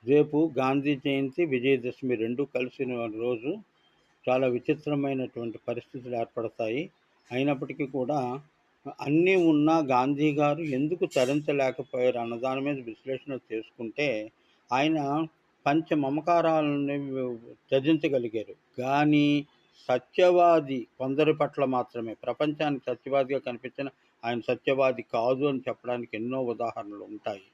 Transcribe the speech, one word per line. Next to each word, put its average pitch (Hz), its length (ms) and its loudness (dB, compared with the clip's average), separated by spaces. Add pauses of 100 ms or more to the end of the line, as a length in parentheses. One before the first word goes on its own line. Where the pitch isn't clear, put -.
రేపు 147 520 4
గాంధీ 135 380 2
జయంతి, 139 480 -2
విజయదశమి 127 680 0
రెండు 120 400 -2
కలిసిన 123 520 -4 (120)
రోజు. 123 380 -4 (720)
చాలా 131 180 2
విచిత్రమైనటువంటి 131 1120 -2 (100)
పరిస్థితులు 120 480 -8
ఏర్పడతాయి. 117 760 -4 (420)
అయినప్పటికీ 135 540 -2
కూడా, 131 540 -2 (600)
అన్నీ 165 340 4
ఉన్నా 160 440 6
గాంధీ 139 540 2
గారు 147 300 2
ఎందుకు 151 440 -2
తరించలేకపోయారు 131 1120 0
అన్న 117 180 -4
దాని 131 240 -4
మీద 139 200 -4
విశ్లేషణ 127 580 -10 (140)
చేసుకుంటే, 110 800 -6 (400)
ఆయన 147 540 0 (400)
పంచ 160 280 2
మమకారాలని 151 1040 0 (680)
త్యజించగలిగారు. 135 1120 0
కానీ 147 640 2 (420)
సత్యవాది 165 960 4 (120)
కొందరి 139 360 2
పట్ల 143 300 0
మాత్రమే, 120 500 -4
ప్రపంచానికి 147 760 -4
సత్యవాదిగా 135 500 -2
కనిపించిన 127 500 -8 (360)
ఆయన 120 160 -2
సత్యవాది 127 720 0
కాదు 127 320 0
అని 135 240 0
చెప్పడానికి 120 480 -6
ఎన్నో 123 240 -4
ఉదాహరణలు 113 640 -6
ఉంటాయి. 104 360 -10 (140)